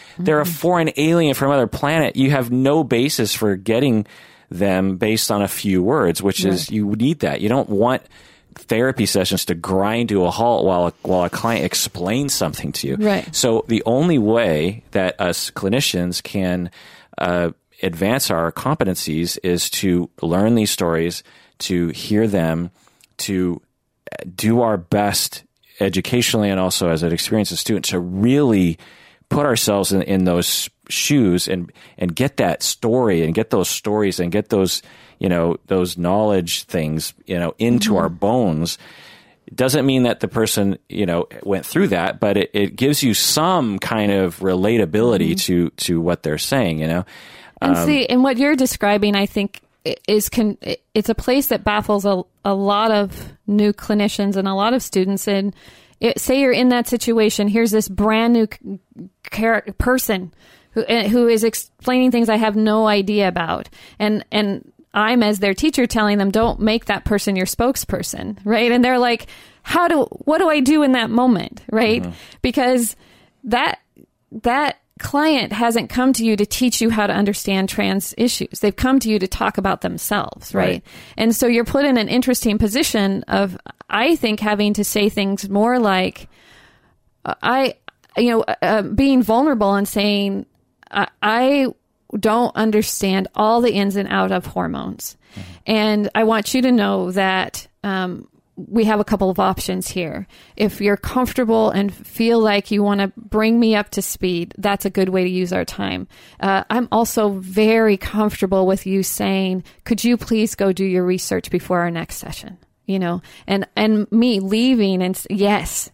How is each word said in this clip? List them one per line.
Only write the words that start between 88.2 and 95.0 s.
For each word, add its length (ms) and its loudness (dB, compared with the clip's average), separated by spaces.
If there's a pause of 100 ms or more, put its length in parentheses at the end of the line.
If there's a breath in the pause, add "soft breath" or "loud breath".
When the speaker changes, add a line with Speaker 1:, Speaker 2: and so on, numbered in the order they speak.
Speaker 2:
know, 120 2
uh, 200 -4
uh, 200 2
being 400 4
vulnerable 520 2
and 140 0
saying, 580 -2 (440)
"I, 180 -2 (140)
I 440 2 (520)
don't 380 2
understand 800 0
all 280 2
the 100 4
ins 240 0
and 120 -4
out 240 0
of 140 -2
hormones. 720 -8 (180 loud breath)